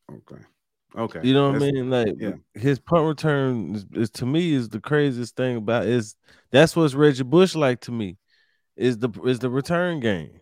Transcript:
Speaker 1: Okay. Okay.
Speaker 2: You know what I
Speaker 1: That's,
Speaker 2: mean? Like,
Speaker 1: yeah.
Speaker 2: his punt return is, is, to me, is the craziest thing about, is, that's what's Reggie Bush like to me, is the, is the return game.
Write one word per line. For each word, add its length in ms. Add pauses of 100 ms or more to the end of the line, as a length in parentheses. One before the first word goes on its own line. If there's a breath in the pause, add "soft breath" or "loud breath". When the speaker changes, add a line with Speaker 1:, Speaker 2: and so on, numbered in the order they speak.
(120)
Speaker 1:
Okay. 300 (560)
Okay. 240
Speaker 2:
You 140
know 160
what 60
I 20
Speaker 1:
That's, 140
Speaker 2:
mean? 180
Like, 260
Speaker 1:
yeah. 140 (240)
Speaker 2:
his 240
punt 280
return 680
is, 180
is, 180
to 140
me, 280
is 160
the 100
craziest 560
thing 220
about, 280
is, 300 (340 soft breath)
that's 260
what's 200
Reggie 280
Bush 320
like 260
to 100
me, 260 (580)
is 220
the, 120 (160)
is 140
the 100
return 500
game. 420